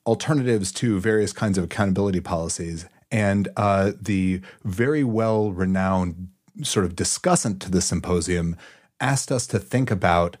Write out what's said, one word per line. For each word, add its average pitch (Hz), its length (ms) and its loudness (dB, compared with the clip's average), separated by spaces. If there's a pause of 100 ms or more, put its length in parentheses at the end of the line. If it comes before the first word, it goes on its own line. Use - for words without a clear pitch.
alternatives 117 680 0
to 113 260 0
various 107 360 2
kinds 104 240 0
of 90 80 0
accountability 98 560 0
policies. 82 640 -6 (260)
And, 101 460 2
uh, 101 340 2 (100)
the 95 380 0 (240)
very 123 400 0
well-renowned 95 1300 0 (340)
sort 104 220 0
of 90 100 -6
discussant 110 640 0
to - 100 -12
the 92 120 2
symposium 85 720 -2 (440)
asked 131 320 -2
us 127 160 -2
to 107 120 -2
think 127 320 -2
about 87 500 2